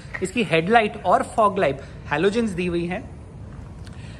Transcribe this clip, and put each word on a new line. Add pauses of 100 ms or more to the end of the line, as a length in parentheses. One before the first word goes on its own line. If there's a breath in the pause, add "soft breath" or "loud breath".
(220 loud breath)
इसकी
headlight
और
fog
light (320 loud breath)
halogens
दी
हुई
हैं। (1080 loud breath)